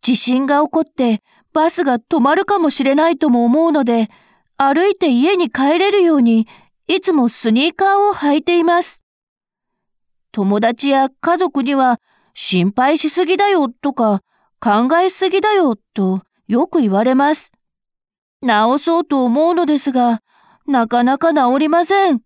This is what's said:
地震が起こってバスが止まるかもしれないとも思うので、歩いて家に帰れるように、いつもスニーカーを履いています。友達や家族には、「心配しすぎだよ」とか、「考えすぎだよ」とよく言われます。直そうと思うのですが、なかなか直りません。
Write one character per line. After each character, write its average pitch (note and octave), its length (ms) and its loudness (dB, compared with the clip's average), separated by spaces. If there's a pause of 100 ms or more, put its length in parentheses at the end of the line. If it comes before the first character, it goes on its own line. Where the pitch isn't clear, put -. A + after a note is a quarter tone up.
地 - 160 0
震 B3+ 300 -2
が C#4+ 160 0
起 D4+ 80 -2
こ D#4+ 120 -2
っ - 20 -2
て A#3 380 -2 (320)
バ D#4+ 160 0
ス F4 120 -6
が B3+ 160 0
止 D4+ 220 -2
ま C#4 140 2
る F#4+ 100 0
か G4+ 140 0
も D#4+ 100 0
し C4+ 160 -2
れ C4+ 100 2
な D#4 140 2
い E4+ 80 0
と D4+ 140 0
も A#3+ 140 2
思 D4+ 240 2
う D#4+ 40 0
の C#4+ 120 0
で、 A3+ 260 0 (460)
歩 C#4 300 0
い G4+ 80 0
て F4 160 0
家 C#4 260 2
に E4 140 -2
帰 C#4+ 280 0
れ G4 120 2
る G4+ 120 2
よ E4 140 2
う C#4 60 2
に、 A3+ 240 2 (400)
い C#4 140 -2
つ F#4 120 -4
も B3+ 160 2
ス - 220 -4
ニ C4 180 2
ー E4 60 -6
カ G4 220 0
ー G4+ 140 2
を G4 40 -2
履 D4 220 0
い D#4+ 60 -2
て F4 160 0
い E4+ 60 0
ま F4 180 2
す。 - 200 -12 (1300)
友 G3+ 260 0
達 A#3+ 280 -2
や C4+ 220 2 (100)
家 E4 180 -2
族 E4 240 -2
に C#4 140 -2
は、 B3+ 240 0 (340)
「心 F#3 380 -2
配 C#4 260 0
し D#4 100 -2
す F4 160 -2
ぎ F4 120 0
だ G4+ 120 0
よ」 E4 200 0 (120)
と C#4 120 -4
か、 G#3+ 280 0 (400)
「考 A#3 280 0 (100)
え F#4 100 2
す F#4 220 -2
ぎ F#4+ 100 0
だ G#4+ 120 0
よ」 D#4 240 2 (180)
と F#3+ 280 -2 (260)
よ B3 180 0
く E4 140 -2
言 A3 100 0
わ G3+ 140 0
れ C4 100 2
ま C#4+ 220 2
す。 - 160 -16 (880)
直 A#3 360 0
そ E4 220 -2
う E4+ 40 -4
と C4+ 200 -2
思 C#4+ 260 0
う F4 40 -2
の E4+ 100 0
で D4+ 140 0
す C4+ 140 -4
が、 A#3+ 300 0 (440)
な A#3+ 220 0
か A#3+ 160 0
な C4+ 140 0
か E4 140 0
直 C4 260 2
り D#4 100 0
ま E4+ 160 2
せ F#4+ 280 0
ん。 A#3+ 140 -2